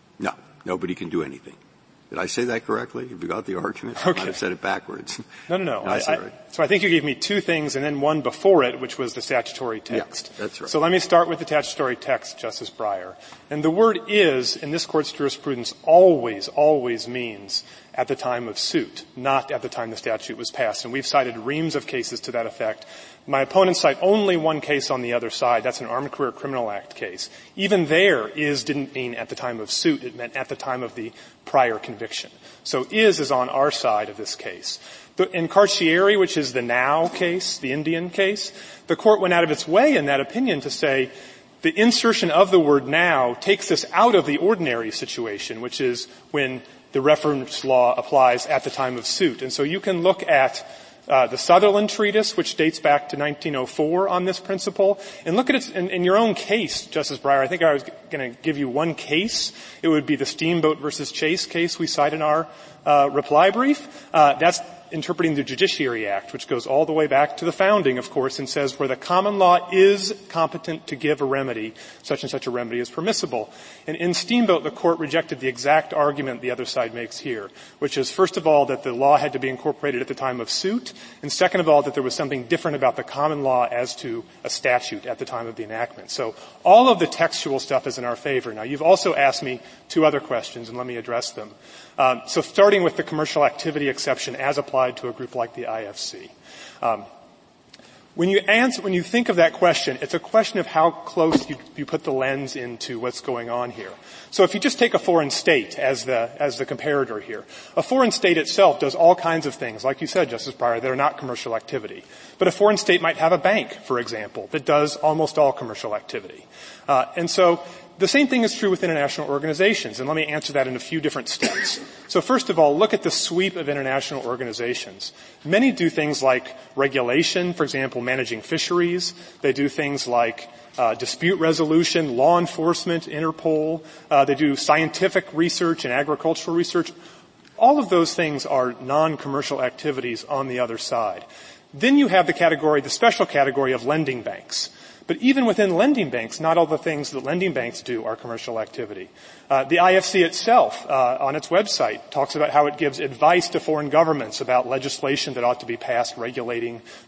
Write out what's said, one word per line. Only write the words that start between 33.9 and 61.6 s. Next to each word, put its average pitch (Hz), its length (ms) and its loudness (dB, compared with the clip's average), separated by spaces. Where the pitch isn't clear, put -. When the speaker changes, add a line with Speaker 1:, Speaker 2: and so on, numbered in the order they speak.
Speaker 2:
of 101 80 -16
this 104 180 -10
case. - 440 -12
The 185 80 2
Incarcieri, 185 920 4
which 180 200 2
is 135 160 -2
the 127 80 0
now 131 480 2
case, 180 480 -4
the 131 160 -6
Indian 165 360 -4
case, 196 440 -2
the 170 80 0
Court 214 240 6
went 180 140 2
out 170 100 6
of 160 80 2
its - 160 -4
way 233 300 6
in 147 80 2
that 139 160 2
opinion 190 400 -2
to 143 80 -8
say 135 420 0
the 165 140 2
insertion 220 540 4
of 185 200 6
the 185 80 8
word 143 280 4
now 147 460 2
takes - 380 -2
us 117 200 0
out 214 240 6
of 165 100 4
the 147 120 0
ordinary 143 540 0
situation, 113 680 -8
which 123 220 -8
is 120 260 -2
when 131 300 -4
the 135 100 0
reference 143 600 2
law 123 320 6
applies 123 520 4
at 139 160 0
the 139 60 -6
time 127 280 -4
of 113 80 -10
suit. 147 380 0
And 131 100 -8
so - 80 -4
you 160 180 -2
can 185 220 -2
look 185 260 2
at, 135 380 2
uh, 131 200 4
the 123 100 -6
Sutherland 202 520 4
Treatise, 214 480 0
which - 180 -4
dates 160 240 0
back 147 300 2
to 143 80 -6
nineteen 147 380 -4
oh 127 100 -2
four 165 420 0
on 180 180 0
this 185 140 -2
principle, 196 600 0
and 170 100 0
look 254 140 2
at 269 60 4
it - 160 -4
in, 185 180 -4
in 185 140 -2
your 180 140 4
own 226 180 4
case, 202 500 -4
Justice 143 320 -6
Breyer. 139 240 2
I 135 60 0
think 175 160 -2
I 156 100 6
was 139 100 -2
g-, - 80 -16
gonna 139 180 -6
give 139 280 -4
you 143 120 -2
one 151 240 -2
case. - 580 -4
It 165 60 0
would 151 180 4
be 151 100 2
the 131 100 -2
Steamboat 160 540 0
versus 143 320 -6
Chase 160 360 -2
case 170 320 -4